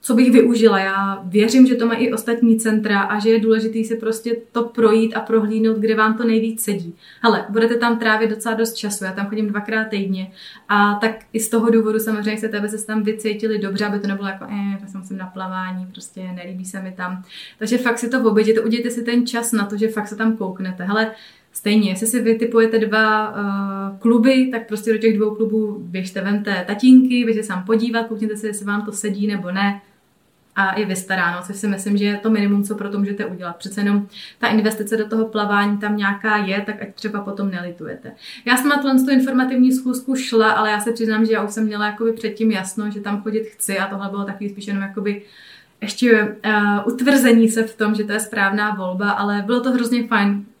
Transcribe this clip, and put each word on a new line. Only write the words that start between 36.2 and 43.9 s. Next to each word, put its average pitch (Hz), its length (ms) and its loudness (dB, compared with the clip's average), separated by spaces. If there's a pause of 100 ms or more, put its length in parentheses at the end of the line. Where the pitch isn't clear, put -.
je, 196 240 -2
tak 208 220 -8
ať - 120 -14
třeba 202 260 -6
potom 202 300 -4
nelitujete. 175 600 -10 (320)
Já 247 120 4
jsem 254 120 2
na 294 80 4
tuhle 269 180 0
tu 262 160 4
informativní 254 640 4
schůzku 254 440 -2
šla, 220 340 2
ale 214 200 2
já 208 100 0
se 226 120 -4
přiznám, 220 320 0
že 220 80 2
já 208 100 0
už 208 80 -4
jsem 220 140 -2
měla 208 220 -2
jakoby 226 260 -2
předtím 226 380 -2
jasno, 202 400 -4
že 202 100 -8
tam 202 220 -4
chodit 220 220 -4
chci - 340 -6
a 190 80 -2
tohle 196 220 -8